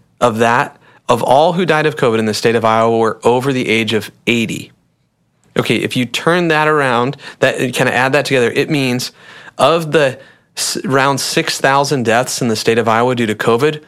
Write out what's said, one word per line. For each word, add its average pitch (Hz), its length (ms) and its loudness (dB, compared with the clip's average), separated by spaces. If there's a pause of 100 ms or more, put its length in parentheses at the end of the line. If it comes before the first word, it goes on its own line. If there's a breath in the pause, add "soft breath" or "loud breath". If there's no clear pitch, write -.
(220)
of 117 160 2
that, 117 420 0 (300 soft breath)
of 120 140 0
all 151 300 4
who 180 120 -2
died 156 220 0
of 147 80 -2
covid 113 240 0
in 110 80 0
the 107 80 -2
state 117 180 0
of 113 100 0
Iowa 113 360 2
were 110 240 0
over 127 280 2
the 127 160 -2
age 110 260 0
of 104 180 -4 (160)
eighty. 117 440 -2 (880)
Okay, 117 200 -2
if 104 200 -4
you 123 80 -2
turn 170 440 -2
that 151 180 0
around, 135 500 0 (220 loud breath)
that, 131 180 0 (160)
kinda 127 180 0
add 131 220 0
that 139 120 2
together, 123 260 0
it 135 180 -2
means 127 420 -2 (460 loud breath)
of 156 340 0
the 143 280 0 (360 loud breath)
s-, - 300 -6
around 135 320 2
six - 420 -4
thousand 139 440 2
deaths 117 400 0
in 123 40 0
the 110 80 0
state 113 220 0
of 113 100 0
Iowa 120 280 2
due 120 100 -2
to 107 80 -2
covid, 135 540 0